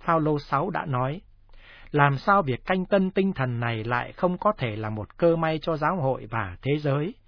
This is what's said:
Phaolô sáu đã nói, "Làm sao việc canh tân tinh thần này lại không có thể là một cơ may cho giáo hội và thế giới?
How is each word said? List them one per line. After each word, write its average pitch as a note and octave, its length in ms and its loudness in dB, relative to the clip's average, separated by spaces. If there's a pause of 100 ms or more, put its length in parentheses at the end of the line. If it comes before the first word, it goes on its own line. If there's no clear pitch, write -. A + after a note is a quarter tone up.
Phaolô D#3 360 2
sáu D3 300 -2
đã D#3+ 160 -4
nói, C3+ 360 -2 (680)
"Làm C#3+ 260 4
sao G3 240 4
việc C3 240 -4
canh F#3 200 0
tân F#3+ 260 2
tinh F#3+ 220 0
thần B2 260 -2
này A#2 240 -2
lại A#2+ 280 -2
không F3+ 260 -2
có G#3 200 2
thể A2 180 -4
là A2 140 -6
một G#2+ 280 -8
cơ E3+ 180 4
may D#3+ 260 0
cho E3 160 -2
giáo D3+ 180 0
hội B2+ 340 -2
và G2+ 320 -4
thế C#3 160 0
giới? D3+ 360 -2 (140)